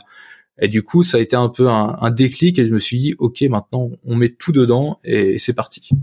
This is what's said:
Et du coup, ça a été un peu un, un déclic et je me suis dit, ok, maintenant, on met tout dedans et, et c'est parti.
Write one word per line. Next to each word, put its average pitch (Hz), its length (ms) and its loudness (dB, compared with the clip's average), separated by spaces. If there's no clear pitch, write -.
Et 104 80 0
du 107 140 -2
coup, 175 200 2
ça 175 140 0
a 117 40 4
été 117 140 -2
un 123 140 2
peu 127 220 2
un, 110 280 0
un 117 120 0
déclic 131 480 0
et 117 100 2
je 113 60 0
me 107 40 2
suis 120 200 -4
dit, 143 200 -2
ok, 120 300 -2
maintenant, 123 400 -4
on 120 120 -4
met 120 120 2
tout - 240 -6
dedans 131 500 2
et, 104 340 0
et - 20 -6
c'est 120 160 -4
parti. - 340 -10